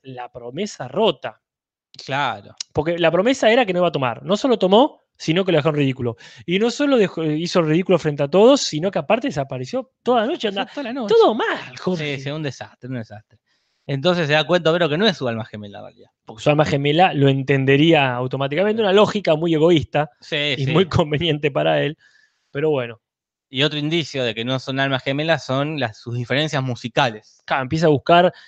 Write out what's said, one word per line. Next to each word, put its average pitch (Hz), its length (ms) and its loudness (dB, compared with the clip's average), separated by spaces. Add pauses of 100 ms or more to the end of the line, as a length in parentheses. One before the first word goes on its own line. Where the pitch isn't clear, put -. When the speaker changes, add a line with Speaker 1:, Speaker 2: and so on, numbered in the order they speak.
Speaker 1:
la 123 280 -14
promesa 131 580 -10
rota. 170 520 -2 (640)
Speaker 2:
Claro. 123 500 -6 (180)
Speaker 1:
Porque 165 260 -2
la 165 100 4
promesa 214 400 2
era 240 160 4
que 190 80 -4
no 175 60 0
iba 175 80 2
a 165 40 0
tomar. 131 320 -2
No 170 120 0
solo 240 240 0
tomó, 208 420 4 (160)
sino 175 280 -2
que 180 80 0
lo 151 60 4
dejó 147 100 0
en 151 60 -2
ridículo. 123 420 -2 (280)
Y 180 140 -2
no 233 100 0
solo 277 280 0
dejó, 175 260 0
hizo 160 380 0
el 160 60 0
ridículo 175 300 2
frente 147 260 -2
a 143 40 -2
todos, 220 340 6
sino 160 300 -4
que 185 80 -4
aparte 226 300 -2
desapareció 139 640 -6 (100)
toda 240 180 2
la 214 60 -2
noche. 269 220 -4
Anda, 196 160 -6
Speaker 2:
Toda 294 180 -12
la 233 100 -8
noche. 262 240 0
Speaker 1:
todo 370 160 6
mal, 349 460 -6
Jorge. 156 380 -4
Speaker 2:
Sí, 139 60 -10
sí, 139 60 -6
un 156 140 -6
desastre, 127 460 -10
un 131 80 -8
desastre. 107 420 -16 (500)
Entonces 156 380 0
se 147 60 0
da 156 120 4
cuenta, 165 280 2
pero 170 160 2
que 147 80 -2
no 214 100 2
es 175 80 0
su 131 140 -6
alma 113 160 -6
gemela, 104 340 -16
en 104 60 -18
realidad. 101 240 -20 (160)
Speaker 1:
Porque 110 180 -18
su 147 60 2
alma 151 160 4
gemela 151 480 2
lo 139 160 4
entendería 139 840 4
automáticamente. 139 680 -2
Una 196 100 0
lógica 196 440 2
muy 165 180 0
egoísta 151 680 2
Speaker 2:
Sí, 147 380 -4
Speaker 1:
y 139 80 -2
Speaker 2:
sí. 135 80 -2
Speaker 1:
muy 185 140 4
conveniente 151 640 -2
para 151 300 0
él. 143 160 -4 (540)
Pero 147 180 -2
bueno. 120 300 -4 (500)
Speaker 2:
Y 131 140 -2
otro 151 160 -2
indicio 147 460 -4
de 110 100 -4
que 113 80 -6
no 131 160 -4
son 135 220 -6
almas 139 220 -2
gemelas 147 420 -2
son 143 340 -4
las, 113 180 -6
sus 120 180 -10
diferencias 131 460 -2
musicales. 123 840 -4
Speaker 1:
Claro, 139 180 -2
empieza 160 220 -2
a 156 40 6
buscar, 170 440 4 (140)